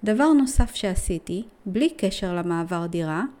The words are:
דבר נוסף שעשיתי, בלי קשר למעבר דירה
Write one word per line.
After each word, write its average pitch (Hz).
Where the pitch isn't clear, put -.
דבר 247
נוסף 262
שעשיתי, 185
בלי 220
קשר 190
למעבר 170
דירה 170